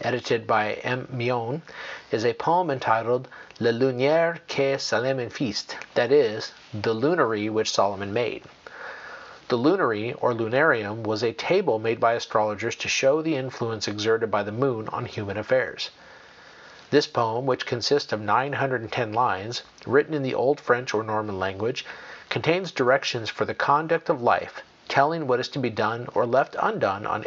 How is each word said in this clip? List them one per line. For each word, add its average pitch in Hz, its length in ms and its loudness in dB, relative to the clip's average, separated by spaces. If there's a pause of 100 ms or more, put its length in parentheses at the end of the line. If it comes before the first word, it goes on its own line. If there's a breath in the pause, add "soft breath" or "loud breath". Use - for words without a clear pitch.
edited 117 460 -2
by 107 280 2
M. 127 380 -4
Mion, 123 500 -2 (500 loud breath)
is 113 120 0
a 117 100 2
poem 170 360 2
entitled 123 580 0 (320 loud breath)
Le 117 120 4
Lunaire 139 720 2
que 139 320 0
Salomon 123 520 -2
Fist, - 460 -4 (180)
that 120 180 2
is, 113 400 4 (220)
The 110 200 0
Lunary 113 540 2
which 110 240 0
Solomon 101 400 0
made. 113 320 -2 (1040 loud breath)
The 123 80 2
lunary, 120 560 2
or - 220 0
lunarium, 113 680 2
was 107 180 0
a 117 100 2
table 170 460 2
made 113 200 0
by 117 140 4
astrologers 107 640 0
to - 120 -6
show 143 340 2
the 156 140 0
influence 120 520 -4
exerted 110 420 0
by 104 120 0
the 104 100 -4
moon 117 360 0
on - 180 -6
human 98 320 -6
affairs. 113 500 0 (1000 loud breath)
This 143 160 4
poem, 117 400 -2
which 127 180 0
consists 135 480 0
of 107 80 -2
nine 117 320 2
hundred 131 300 -2
and 107 100 -8
ten 113 220 -2
lines, 113 480 0 (240)
written 151 260 4
in 147 100 -2
the 127 120 -2
Old 139 260 0
French 127 320 0
or 107 100 0
Norman 107 360 -2
language, 98 480 -4 (420 loud breath)
contains 170 440 0
directions 127 580 0
for - 160 -2
the 110 80 -6
conduct 160 560 0
of 147 100 0
life, 107 420 2 (240)
telling 156 400 2
what 123 140 2
is 127 80 -4
to - 100 -6
be 123 120 0
done 110 440 -2
or 117 120 2
left 127 340 2
undone 110 460 0
on - 200 -2